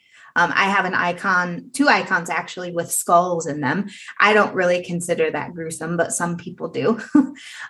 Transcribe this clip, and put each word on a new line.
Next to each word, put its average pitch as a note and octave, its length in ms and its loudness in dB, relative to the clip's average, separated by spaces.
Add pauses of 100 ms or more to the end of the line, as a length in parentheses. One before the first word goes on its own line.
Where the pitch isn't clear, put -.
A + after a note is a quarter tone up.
(360)
Um, E3+ 180 4
I F#3+ 120 4
have G3 200 2
an F3+ 100 -2
icon, F3 800 0
two C#4+ 140 2
icons F#3 420 2
actually, F3 420 -6
with E3+ 200 -4
skulls F3 540 2
in D3 160 -6
them. D#3 280 -2 (300)
I G#3 140 6
don't G#3 200 4
really F3+ 300 2
consider F3 480 -2
that D#3 220 -6
gruesome, E3 440 -6
but E3+ 140 0
some F3 260 -4
people F3 300 -10
do. F#3+ 320 0 (140)
<laughs> C#4 220 4 (340)